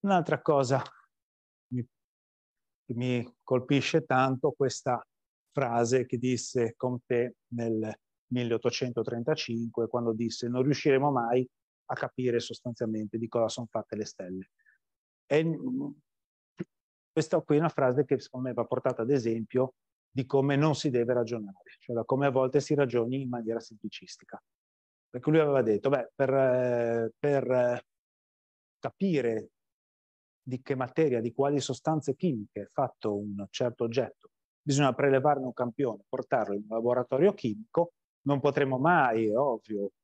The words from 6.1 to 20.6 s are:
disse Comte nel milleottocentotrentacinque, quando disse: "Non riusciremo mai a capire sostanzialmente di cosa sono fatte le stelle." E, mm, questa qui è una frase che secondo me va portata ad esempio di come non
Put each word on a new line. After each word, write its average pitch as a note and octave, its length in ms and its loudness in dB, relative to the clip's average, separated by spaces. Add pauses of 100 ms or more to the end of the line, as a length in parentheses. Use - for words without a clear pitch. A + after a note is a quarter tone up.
disse A#2+ 600 -2
Comte B2 580 -2 (140)
nel A2 460 -4 (340)
milleottocentotrentacinque, A#2+ 1600 -2
quando A#2 240 -2
disse: A2+ 360 -4
"Non B2 140 0
riusciremo C#3 480 2
mai B2 360 0 (400)
a - 80 -8
capire B2 460 -2
sostanzialmente A2+ 760 -6
di A2+ 100 -6
cosa A2+ 200 0
sono A#2 200 -8
fatte - 280 -8
le G#2 100 -6
stelle." F#2 440 -12 (760)
E, D#3 180 2
mm, C#3+ 460 -4 (1200)
questa D#3+ 280 0
qui D3+ 160 2
è - 20 6
una D#3+ 100 2
frase C3+ 380 0
che C3+ 140 0
secondo B2+ 280 -8
me A#2+ 60 -6
va A#2 100 -2
portata B2 380 -2
ad A#2 80 -2
esempio A#2 640 0 (380)
di C#3 120 -2
come C#3 320 2
non D3+ 180 4